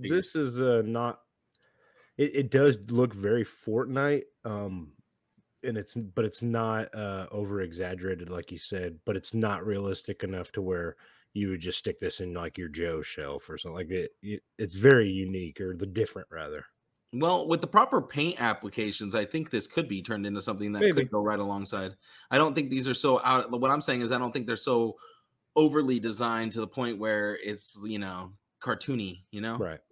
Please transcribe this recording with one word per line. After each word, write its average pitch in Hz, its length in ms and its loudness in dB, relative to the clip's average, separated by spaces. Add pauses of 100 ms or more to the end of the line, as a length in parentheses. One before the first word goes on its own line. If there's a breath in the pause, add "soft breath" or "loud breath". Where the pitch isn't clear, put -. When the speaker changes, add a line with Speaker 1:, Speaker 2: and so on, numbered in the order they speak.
Speaker 1:
figures. 175 220 2
Speaker 2:
this - 100 -8
is, 127 260 0
uh, 123 240 6
not, 117 360 -2 (1000 soft breath)
it, 143 180 2
it 135 160 2
does 135 260 8 (120)
look 120 240 4
very 101 300 2
Fortnite, 131 800 0 (200)
um, 95 500 -6 (720)
and 117 140 -2
it's, - 180 -8
but 110 300 -2
it's - 160 -6
not, 113 520 0
uh, 98 380 -6
over 101 300 -4
exaggerated, 90 680 -6
like 87 220 -8
you 85 60 -10
said, 90 480 -8
but 101 100 0
it's - 180 -8
not 101 320 0
realistic 98 580 -4
enough 92 280 -6
to 101 100 -4
where 87 340 -2 (380 soft breath)
you 101 160 -2
would 92 100 -2
just 90 180 -4
stick - 220 -4
this 92 200 -4
in, 90 140 -6
like, 85 240 -8
your 87 100 -6
Joe 80 340 -4
shelf 71 480 -8
or 78 80 -10
something 85 180 -10
like 87 160 -6
it. 90 200 -2 (100)
It, 104 220 -8 (140)
it's 92 180 -6
very 113 340 10
unique, 92 500 -4
or 92 160 -4
the 95 100 -6
different 95 440 -4
rather. 76 360 -10 (480)
Speaker 1:
Well, 165 320 2
with 165 140 0
the 165 60 -6
proper 220 340 4
paint 151 400 -2
applications, 107 760 -2
I 107 120 2
think 160 240 -4
this 107 160 0
could 160 200 -2
be 101 140 -4
turned 104 240 -4
into 101 160 -2
something 104 320 -4
that 104 160 4
Speaker 2:
Maybe. - 20 4
Speaker 1:
could 135 200 2
go 107 100 0
right 104 180 0
alongside. 101 580 -4 (340 loud breath)
I 131 80 6
don't 151 160 6
think 139 160 -2
these 131 180 -2
are 127 60 2
so 131 280 4
out, 127 280 4
what 123 200 0
I'm 147 120 2
saying 127 180 0
is 120 120 0
I 127 60 2
don't 123 140 -2
think 120 140 -4
they're 117 100 -2
so 117 400 2 (600 loud breath)
overly 143 440 6
designed 113 520 -2
to 113 80 -4
the 107 80 -2
point 120 300 -4
where 107 400 0
it's, 104 460 -6
you 107 160 -4
know, 92 340 -8 (260)
cartoony, 107 720 -4
you 104 100 -8
know? 113 160 -4
Speaker 2:
Right. 85 220 -6 (120)